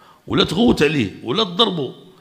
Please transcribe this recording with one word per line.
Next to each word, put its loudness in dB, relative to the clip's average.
ولا 0
تغوت 2
عليه، 0
ولا -2
تضربه. -2